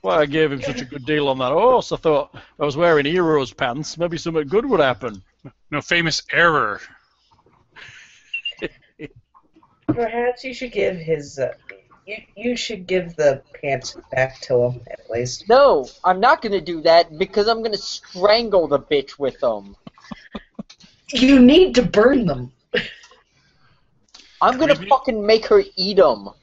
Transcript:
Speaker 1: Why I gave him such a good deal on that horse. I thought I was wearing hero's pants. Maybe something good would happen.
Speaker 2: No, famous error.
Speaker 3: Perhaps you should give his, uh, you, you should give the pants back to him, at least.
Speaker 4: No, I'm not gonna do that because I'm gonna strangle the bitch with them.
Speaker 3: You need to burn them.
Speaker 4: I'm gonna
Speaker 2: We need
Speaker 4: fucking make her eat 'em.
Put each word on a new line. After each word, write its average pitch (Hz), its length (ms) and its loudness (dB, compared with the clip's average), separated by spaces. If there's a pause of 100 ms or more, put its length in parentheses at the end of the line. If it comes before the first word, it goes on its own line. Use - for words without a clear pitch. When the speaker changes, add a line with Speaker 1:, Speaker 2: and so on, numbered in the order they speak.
Speaker 1:
Why 180 200 0
I 147 60 2
gave 151 260 0
him 131 100 -8
such 127 180 -8
a 135 60 -10
good 135 180 -14
deal 147 240 -2
on 135 100 -2
that 131 140 -2
horse. 220 400 2
I 151 40 -6
thought 147 380 -2 (240)
I 151 60 -4
was 143 140 -4
wearing 160 280 2
hero's 156 460 0
pants. 139 460 -6
Maybe 170 200 -4
something 160 300 -4
good 202 160 -2
would 240 160 0
happen. 120 420 -2 (480)
Speaker 2:
No, 147 120 -6
famous 170 400 -2 (100)
error. 139 480 0 (3000)
Speaker 3:
Perhaps 240 560 -4
you 262 100 -10
should 240 180 -12
give 196 240 -2
his, 156 440 -6
uh, 123 120 -4 (540)
you, 208 100 -14 (200)
you 240 200 -4
should 196 300 -10
give 175 300 -4
the 139 260 0 (180)
pants 135 360 -6 (160)
back 131 300 -4
to 123 200 0
him, 123 180 -2 (100)
at - 200 -18
least. 123 380 -8
Speaker 4:
No, 220 400 4 (160)
I'm 185 160 2
not 277 200 2
gonna 196 200 -4
do 165 220 -8
that 165 360 4
because 202 300 -2
I'm 226 160 -2
gonna 214 120 -4
strangle 196 920 0
the 139 100 0
bitch 139 400 -4
with 135 220 -4
them. 101 340 -4 (1400)
Speaker 3:
You 262 280 6
need 277 360 8
to 247 60 4
burn 214 440 4
them. 127 260 -6 (1900)
Speaker 4:
I'm 240 180 2
gonna 285 160 4
Speaker 2:
We 156 60 -8
need 190 80 -14
Speaker 4:
fucking 226 380 0
make 220 200 2
her 202 160 4 (140)
eat 190 220 -2
'em. 113 300 2 (140)